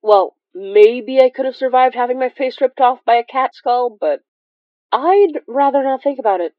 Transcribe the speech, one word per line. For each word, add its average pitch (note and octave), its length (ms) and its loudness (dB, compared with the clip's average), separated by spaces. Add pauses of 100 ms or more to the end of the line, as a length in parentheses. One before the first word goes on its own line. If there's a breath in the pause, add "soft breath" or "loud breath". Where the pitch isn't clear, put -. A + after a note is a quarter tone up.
Well, G3+ 340 2 (180)
maybe G#3+ 640 2
I B3+ 100 4
could C4 160 -6
have C4 100 -6
survived B3+ 400 0
having B3 240 -4
my B3+ 100 -2
face C4 320 -6
ripped B3+ 180 -2
off B3+ 240 0
by A#3 120 2
a A#3+ 80 0
cat C4 320 -6
skull, B3 340 -4
but D#3+ 320 -6 (720)
I'd E4 560 0
rather C#4 360 0
not C4+ 200 -4
think C#4 160 -4
about G3+ 200 -2
it. E3 200 -6